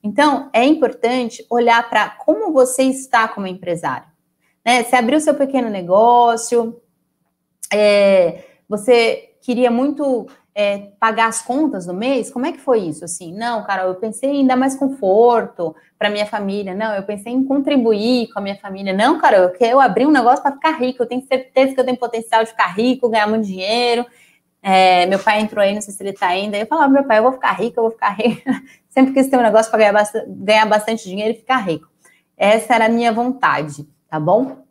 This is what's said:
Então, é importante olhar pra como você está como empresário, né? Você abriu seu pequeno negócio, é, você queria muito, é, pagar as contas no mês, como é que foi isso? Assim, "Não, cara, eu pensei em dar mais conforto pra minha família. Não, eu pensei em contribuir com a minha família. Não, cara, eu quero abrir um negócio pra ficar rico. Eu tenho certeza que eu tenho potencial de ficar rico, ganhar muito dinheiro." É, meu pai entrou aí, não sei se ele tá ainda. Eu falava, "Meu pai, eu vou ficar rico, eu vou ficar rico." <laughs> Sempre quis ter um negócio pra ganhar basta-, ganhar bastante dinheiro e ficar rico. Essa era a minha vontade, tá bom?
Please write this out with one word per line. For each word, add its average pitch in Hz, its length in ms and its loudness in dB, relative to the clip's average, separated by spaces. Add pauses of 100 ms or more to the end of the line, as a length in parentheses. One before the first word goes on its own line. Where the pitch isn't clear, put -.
Então, 269 520 0
é 226 100 2
importante 254 840 -2
olhar 233 400 2
pra 214 200 -2
como 370 440 -2
você 262 300 2
está 254 440 0
como 202 200 -8
empresário, 175 600 -8 (560)
né? 240 200 0
Você 240 120 0
abriu 247 240 2
seu 302 140 0
pequeno 269 360 -2
negócio, 226 1080 2 (920)
é, 202 720 2 (240)
você 226 640 0 (100)
queria 247 300 0
muito, 269 560 -2 (260)
é, 202 360 -4 (100)
pagar 226 280 0
as 220 140 -6
contas 247 460 -4
no 180 60 -8
mês, 240 360 -4
como 247 160 -6
é 339 60 -4
que - 80 -14
foi 233 200 0
isso? 170 260 -8
Assim, 170 280 -12
"Não, 226 300 -6
cara, 196 200 -4
eu 185 120 -4
pensei 220 340 -6
em 277 160 0
dar 254 120 2
mais 269 180 0
conforto 214 1000 0 (240)
pra 208 120 -2
minha 208 160 -2
família. 202 500 -6
Não, 214 180 -4
eu 196 100 -6
pensei 208 280 -10
em 262 120 0
contribuir 247 880 0
com 202 60 -6
a - 20 -6
minha 196 160 -6
família. 196 340 -8
Não, 214 280 2
cara, 240 180 4
eu 180 140 4
quero 240 280 2
abrir 247 260 4
um 311 60 4
negócio 262 300 4
pra 277 100 0
ficar 320 200 -2
rico. 254 300 -4
Eu 226 60 -2
tenho 254 180 -8
certeza 262 480 0
que 262 60 -2
eu 247 60 2
tenho 247 120 -4
potencial 226 460 -2
de 226 60 -6
ficar 185 260 -2
rico, 247 340 0
ganhar 214 180 0
muito 220 180 -2
dinheiro." 233 600 -2 (560)
É, 185 460 4
meu 196 100 0
pai 208 220 0
entrou 208 240 -2
aí, 196 100 2
não 208 80 -8
sei 202 120 -16
se 196 100 -16
ele 196 100 -8
tá 196 140 -4
ainda. 202 300 -4
Eu 220 100 -6
falava, 294 240 2
"Meu 269 140 4
pai, 220 140 4
eu 220 40 2
vou 262 80 4
ficar - 220 -4
rico, 220 260 -4
eu 226 40 2
vou 226 80 0
ficar 214 180 -4
rico." 220 340 -2
<laughs> - 460 -8
Sempre 269 240 2
quis 269 140 2
ter 269 100 0
um 247 40 4
negócio 220 300 4
pra 220 80 0
ganhar 208 140 4
basta-, 208 340 0
ganhar 208 380 0
bastante 214 420 -2
dinheiro 208 260 -4
e 214 60 -8
ficar 254 200 -2
rico. 175 280 -6 (500)
Essa 220 380 2
era 226 100 2
a 226 40 2
minha 233 240 0
vontade, 156 720 -4 (220)
tá 156 100 -6
bom? 202 380 0 (140)